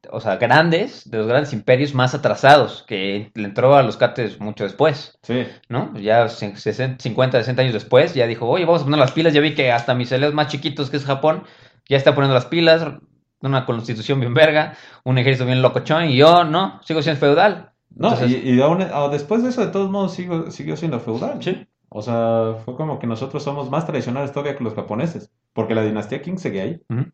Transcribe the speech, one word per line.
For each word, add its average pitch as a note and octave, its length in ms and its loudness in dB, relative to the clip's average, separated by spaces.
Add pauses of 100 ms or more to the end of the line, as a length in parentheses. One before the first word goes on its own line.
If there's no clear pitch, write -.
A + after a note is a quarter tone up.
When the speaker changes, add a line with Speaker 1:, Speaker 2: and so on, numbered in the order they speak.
(100)
Speaker 1:
o A#2+ 80 -8
sea, G#2+ 160 -2
grandes, D#3+ 720 2
de A2+ 80 -6
los G#2+ 100 -2
grandes C3+ 260 0
imperios B2+ 420 0
más B2+ 180 0
atrasados, B2 760 4
que G2+ 460 -6
le G#2+ 120 -6
entró A#2 300 4
a C#3 60 8
los A2 160 -2
cates A#2+ 420 -2
mucho G#2 260 -8
después, C#3 580 -2
Speaker 2:
Sí. A#2+ 240 -4 (220)
Speaker 1:
¿no? D3 280 -6
Ya A2 320 2
se-, G#2 260 -10
sesen-, B2+ 440 -6
cincuenta, B2+ 400 0
sesenta B2 240 0
años B2+ 100 0
después, C3 400 2
ya A#2+ 140 2
dijo, A2+ 200 -4
"Oye, E3+ 180 0
vamos E3 160 2
a - 20 -8
poner C#3+ 160 0
las C3 140 4
pilas, E3 200 2
ya D3 80 4
vi D3 140 0
que C3+ 160 2
hasta A#2+ 240 0
mis B2 180 -4
aliados C#3+ 220 0
más D3+ 140 0
chiquitos, C#3 420 -6
que D3 60 -4
es C3+ 80 -6
Japón, D#3 380 0 (460)
ya C3+ 80 2
está C3+ 160 6
poniendo C3+ 220 2
las B2 100 2
pilas, E3 400 4 (560)
una C3+ 240 -2
constitución A#2 540 -4
bien A#2+ 140 -2
verga, D#3 400 4 (300)
un B2+ 140 0
ejército B2+ 280 2
bien B2+ 160 2
locochón, B2+ 440 2
y C3+ 120 2
yo, E3+ 260 8
no, F3 400 -2
sigo D#3+ 180 -2
siendo C#3+ 200 -2
feudal". E3+ 500 2 (240)
Speaker 2:
No, - 160 0
Speaker 1:
Entonces B2 320 0
Speaker 2:
y, C3 80 -2
y B2 100 4
aún, E3 200 2
ah, C#3+ 280 -2
después D3 320 -2
de B3 80 -2
eso, A#3+ 160 -2
de E3+ 60 -8
todos G3 180 -2
modos, F#3+ 240 -4
sigo, F3 380 -8
siguió D#3 240 -10
siendo D3+ 240 -6
feudal. D#3+ 420 -6
Speaker 1:
Sí. - 240 -6 (240)
Speaker 2:
O G#2+ 120 -12
sea, A2+ 540 0 (100)
fue B2+ 100 -10
como D#3 240 -6
que - 80 -6
nosotros B2 340 -6
somos C#3+ 280 -8
más D#3 180 -2
tradicionales C3+ 460 -6
todavía C#3+ 240 -6
que B2+ 80 -8
los G#2 100 -4
japoneses, B2 560 -6 (220)
porque A2 200 -2
la A2 100 2
dinastía G#2+ 380 -4
Qing F3+ 160 -8
sigue G#2 240 -6
ahí, C#3 280 -8
Speaker 1:
Ujú. B2 240 -4